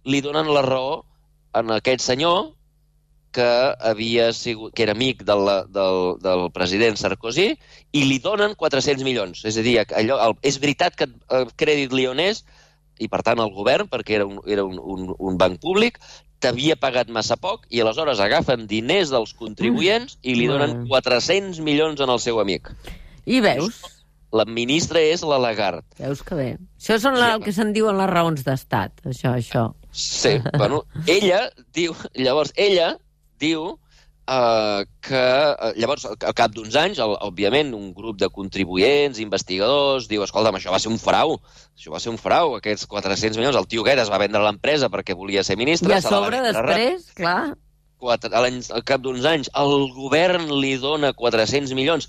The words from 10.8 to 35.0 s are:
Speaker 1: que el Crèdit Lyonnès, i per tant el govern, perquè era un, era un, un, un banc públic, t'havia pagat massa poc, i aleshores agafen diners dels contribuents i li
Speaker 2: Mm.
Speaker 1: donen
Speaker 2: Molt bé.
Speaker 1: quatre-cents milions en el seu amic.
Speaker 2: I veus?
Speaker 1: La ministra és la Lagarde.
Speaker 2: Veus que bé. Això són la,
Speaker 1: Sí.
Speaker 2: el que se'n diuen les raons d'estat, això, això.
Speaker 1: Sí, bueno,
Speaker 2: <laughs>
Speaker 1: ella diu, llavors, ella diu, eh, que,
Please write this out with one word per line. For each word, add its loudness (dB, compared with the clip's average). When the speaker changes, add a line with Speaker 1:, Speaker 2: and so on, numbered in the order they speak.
Speaker 1:
que 0
el 0
Crèdit 0
Lyonnès, 0
i -6
per -4
tant 2
el 0
govern, 0
perquè -2
era 0
un, -10
era 0
un, -8
un, -8
un -4
banc 2
públic, 0
t'havia 0
pagat -2
massa -2
poc, -6
i -2
aleshores 0
agafen 0
diners 0
dels 0
contribuents -2
i -2
li 2
Speaker 2:
Mm. 0
Speaker 1:
donen 0
Speaker 2:
Molt -6
bé. -6
Speaker 1:
quatre-cents 0
milions 0
en 2
el 2
seu -2
amic. -4
Speaker 2:
I 0
veus? 2
Speaker 1:
La 4
ministra 0
és 4
la 2
Lagarde. 0
Speaker 2:
Veus -6
que -8
bé. -2
Això 0
són 2
la, 4
Speaker 1:
Sí. 2
Speaker 2:
el -10
que -2
se'n 0
diuen 2
les 2
raons 2
d'estat, -2
això, -2
això. -2
Speaker 1:
Sí, -2
bueno, 0
Speaker 2:
<laughs> -8
Speaker 1:
ella 4
diu, -2
llavors, 0
ella 2
diu, -2
eh, 2
que, -4